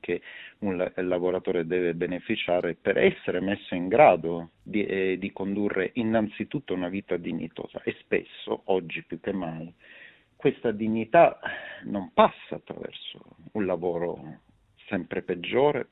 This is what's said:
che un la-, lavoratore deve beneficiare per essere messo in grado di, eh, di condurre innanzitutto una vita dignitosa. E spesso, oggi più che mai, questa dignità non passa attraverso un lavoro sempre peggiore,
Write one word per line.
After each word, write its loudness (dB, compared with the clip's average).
che -4
un -2
la-, 0
lavoratore 0
deve 0
beneficiare -2
per 0
essere 2
messo -4
in -2
grado 6
di, -2
eh, 0
di -6
condurre -2
innanzitutto 0
una -2
vita -4
dignitosa. -6
E -4
spesso, -4
oggi -2
più -12
che -2
mai, -6
questa 0
dignità 4
non -6
passa 4
attraverso -14
un -2
lavoro -2
sempre -4
peggiore, 0